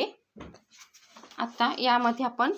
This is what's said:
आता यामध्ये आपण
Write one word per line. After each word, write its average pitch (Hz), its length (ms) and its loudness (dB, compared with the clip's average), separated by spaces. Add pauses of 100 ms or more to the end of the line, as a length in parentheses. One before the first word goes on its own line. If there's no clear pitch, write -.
(1400)
आता 233 320 -2 (100)
यामध्ये 240 460 2
आपण 247 320 0